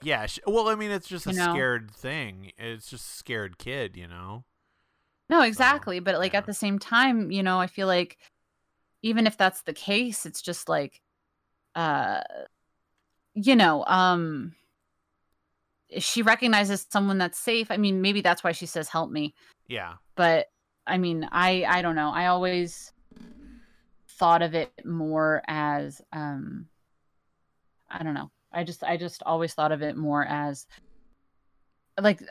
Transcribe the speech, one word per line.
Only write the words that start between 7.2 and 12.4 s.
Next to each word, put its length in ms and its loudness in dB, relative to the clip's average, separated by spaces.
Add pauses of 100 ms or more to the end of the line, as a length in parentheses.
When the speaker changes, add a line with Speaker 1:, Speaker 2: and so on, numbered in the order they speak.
Speaker 2:
you 120 0
know, 160 2
I 80 0
feel 200 -4
like 300 0 (840)
even 260 2
if 100 -2
that's 260 2
the 100 -6
case, 520 -2
it's 160 -12
just 280 -6
like, 320 -2 (720)
uh, 460 0 (1120)